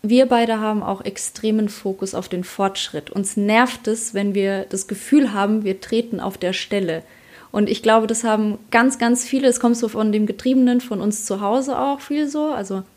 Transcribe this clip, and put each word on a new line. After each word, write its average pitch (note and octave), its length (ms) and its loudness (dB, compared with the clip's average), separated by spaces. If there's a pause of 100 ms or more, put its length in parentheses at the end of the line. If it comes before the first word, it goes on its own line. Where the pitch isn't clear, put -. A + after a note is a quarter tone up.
wir B3 260 6
beide A#3 340 2
haben G#3+ 200 -2
auch F#3+ 220 -6
extremen G#3+ 640 -2
Fokus F#3+ 480 -6
auf F#3 140 -6
den F#3 160 -6
Fortschritt. - 640 -6
Uns G3 260 -4
nervt A3 540 2
es, A3 240 -4
wenn G3+ 200 -2
wir G3 360 0
das - 180 -6
Gefühl B3+ 460 2
haben, G#3 320 0
wir F#3+ 160 -2
treten A3+ 400 -2
auf G3 160 -6
der F#3 160 -2
Stelle. F3 500 -4 (480)
Und G#3 160 2
ich - 160 -2
glaube, A3 240 6
das A3+ 160 -2
haben G#3+ 360 0 (120)
ganz, B3+ 260 4
ganz A#3+ 280 2
viele, C4+ 240 2
es A#3+ 100 0
kommt A#3 160 4
so A#3 140 -2
von G#3+ 240 0
dem G#3+ 120 2
Getriebenen B3 540 2
von G#3 220 -4
uns G#3 240 -2
zu G3 160 -4
Hause B3+ 360 0
auch C#4 220 -2
viel D4 300 -4
so. D4+ 240 -2
Also F#3+ 300 -6 (140)